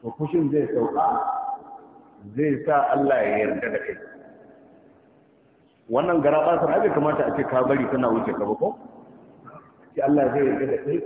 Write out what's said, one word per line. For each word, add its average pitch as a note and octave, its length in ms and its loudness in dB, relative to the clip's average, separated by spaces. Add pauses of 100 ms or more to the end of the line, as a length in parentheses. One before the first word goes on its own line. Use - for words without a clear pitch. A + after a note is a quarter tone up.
to A#2 160 -10
fushin D#3 340 0
zai D3 160 2
sauka, - 380 0 (1300)
zai C#3+ 300 0
sa C#3+ 260 2
Allah C#3 300 2
ya G#2+ 160 0
yarda G#2+ 320 -2
da G#2+ 100 -4
kai. - 180 -8 (1900)
Wannan D#3 320 2
garaɓasar D#3 580 2
bai - 100 2
kamata - 360 0
a C#3+ 100 -4
ce C#3 80 -2
ka B2+ 200 0
bari C3 280 2
tana B2+ 180 0
wuce A2 240 0
ka G#2 120 -4
ba G#2 100 -2
ko? G3+ 220 -2 (1200)
Sai D3+ 60 -2
Allah C#3 300 4
zai C#3 140 2
yarda C3 200 0
da - 180 -2
kai - 220 -2